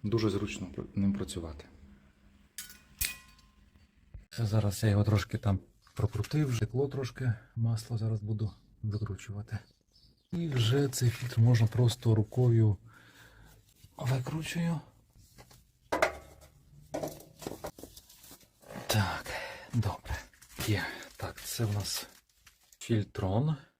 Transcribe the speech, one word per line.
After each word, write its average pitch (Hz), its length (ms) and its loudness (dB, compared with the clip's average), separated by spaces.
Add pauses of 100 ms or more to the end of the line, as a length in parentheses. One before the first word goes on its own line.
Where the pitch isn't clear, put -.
Дуже 107 280 2
зручно 98 360 -4
пр-, - 180 -10 (100)
ним 98 180 2
працювати. 85 520 -6 (2750)
Зараз 104 440 2
я 110 80 6
його 101 140 4
трошки 107 340 2
там 98 200 2 (360)
прокрутив, 143 540 0
вже 117 120 0
текло 127 280 0
трошки 131 440 -2 (240)
масло, 117 420 -2
зараз 110 220 -2
буду 104 300 -4 (320)
викручувати. 104 760 -6 (720)
І 170 160 -2
вже 131 400 4
цей 123 220 2
фільтр 120 300 -2
можна 117 260 8
просто 113 480 4
рукою 110 640 4 (1200)
викручую. 156 840 -2 (4000)
Так, 92 400 0 (460)
добре. - 460 -2 (480)
Є. 101 180 0 (320)
Так, - 240 -10
це - 240 -4
в 104 80 0
нас - 340 -4 (720)
фільтрон. 110 800 0 (240)